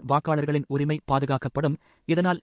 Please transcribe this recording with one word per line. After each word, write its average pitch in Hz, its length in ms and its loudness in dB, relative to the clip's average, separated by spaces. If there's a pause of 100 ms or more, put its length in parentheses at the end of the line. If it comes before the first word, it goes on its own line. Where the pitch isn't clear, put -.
வாக்காளர்களின் 147 600 0
உரிமை 147 380 0
பாதுகாக்கப்படும். 139 720 0 (300)
இதனால் 175 360 2